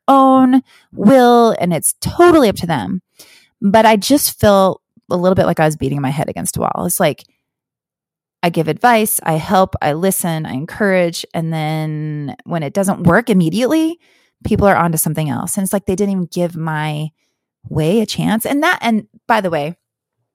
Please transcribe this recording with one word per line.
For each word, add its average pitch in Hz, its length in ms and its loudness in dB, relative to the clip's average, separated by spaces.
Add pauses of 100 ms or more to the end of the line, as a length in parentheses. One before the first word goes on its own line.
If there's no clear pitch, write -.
own 262 540 6 (300)
will 240 680 4
and 175 120 -2
it's - 280 -4
totally 320 480 4
up - 80 -2
to - 100 -8
them. 160 360 -4 (580)
But 220 260 4
I 220 100 4
just - 440 0
felt 196 420 2 (280)
a - 60 -4
little 185 200 0
bit 175 100 2
like 170 140 -2
I 156 60 2
was 156 100 -2
beating 143 240 -4
my 135 100 -4
head 147 180 -4
against - 280 -8
a - 40 -6
wall. - 260 -4
It's - 140 -4
like, 156 240 -2 (1200)
I 175 80 0
give 165 160 -2
advice, 220 560 0
I 160 120 -2
help, 190 460 0
I 147 120 -2
listen, 165 540 -4
I - 80 -10
encourage. 175 800 -2
And 160 200 -4
then 151 920 -6
when 160 220 -6
it 139 100 -8
doesn't 190 300 -2
work 202 260 4
immediately, 233 720 0 (440)
people 202 220 2
are 190 80 6
onto 165 240 0
something 156 320 -4
else. 123 260 -6
And 196 60 -4
it's 185 100 -6
like, 196 140 -4
they 190 80 -2
didn't 202 160 -2
even 185 160 -2
give 175 300 -4
my 156 540 -6 (580)
way 160 320 0
a 214 60 0
chance. 175 380 -2
And 285 180 -2
that, 349 180 0
and 226 260 -2 (200)
by 220 140 2
the 185 100 -2
way, 156 260 -4 (580)